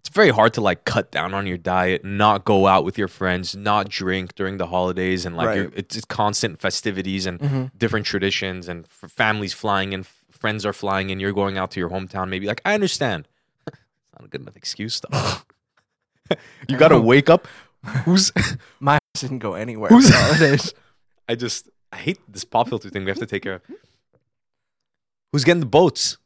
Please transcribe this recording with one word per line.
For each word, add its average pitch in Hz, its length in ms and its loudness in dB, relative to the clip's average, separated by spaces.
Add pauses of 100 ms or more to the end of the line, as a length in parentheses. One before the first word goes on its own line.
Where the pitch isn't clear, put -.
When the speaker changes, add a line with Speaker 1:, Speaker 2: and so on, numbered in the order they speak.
Speaker 1:
it's - 80 -16
very 190 220 6
hard 110 240 4
to, - 60 -2
like, 92 220 0
cut - 280 -2
down 85 220 -4
on 98 140 -4
your 90 100 -6
diet, 92 460 0
not 101 400 2
go 98 240 4
out 95 160 4
with 92 140 -6
your 101 100 -2
friends, 90 480 -4
not 101 320 -2
drink 92 480 -6
during 95 220 -6
the 87 100 -6
holidays, 90 580 -2
and, 85 120 -10
like, - 100 -2
Speaker 2:
Right. 107 120 -2
Speaker 1:
you're, 90 160 -6
it's, - 200 -10
it's 110 100 -12
constant 104 540 -4
festivities 95 680 -4
and 87 140 -8
Speaker 2:
Mm-hmm. 135 260 -2 (120)
Speaker 1:
different 110 280 -2
traditions, 95 640 -4
and 85 160 -12
f-, - 280 -20
families 107 420 -2
flying 98 400 -2
in, 95 80 -8
f-, - 280 -20
friends 107 360 -6
are 101 80 -2
flying 95 360 -4
in, 95 120 -6
you're 98 100 -4
going 98 260 -2
out 92 140 -6
to - 80 -8
your 85 100 -4
hometown 95 380 -8
maybe. 95 200 -8
Like, 107 180 -6
I 202 80 0
understand. 135 560 -4 (360)
<laughs> - 20 -10
It's - 520 -20
not - 60 -20
a - 40 -20
good - 120 -12
enough - 160 -20
excuse, - 420 -10
though. - 160 -14
<laughs> - 1200 -8 (300)
You 135 80 -2
Speaker 2:
I - 40 -8
Speaker 1:
gotta 156 160 8
Speaker 2:
know. 120 60 6
Speaker 1:
wake 131 280 6
up. - 180 6 (580)
Who's 185 260 4 (240)
<laughs> - 240 -20
Speaker 2:
My 139 160 2
ass - 260 -4
didn't 135 180 -8
go 104 160 -6
anywhere 110 340 -8
Speaker 1:
Who's 247 180 10
Speaker 2:
for - 60 10
the - 60 6
holidays. 147 540 2 (280)
Speaker 1:
<laughs> - 280 -20
I 120 60 -2
just, 120 340 -8 (220)
I - 60 -16
hate 190 200 -4 (100)
this 95 180 -14
pop 117 240 0
filter 104 200 -8
thing 95 140 -8
we 95 80 -4
have - 80 -6
to - 60 -8
take 101 180 -8
care 95 120 -8
of. 90 60 -18 (1700)
Who's 143 120 0
getting 170 160 4
the 147 60 -2
boats? 147 600 2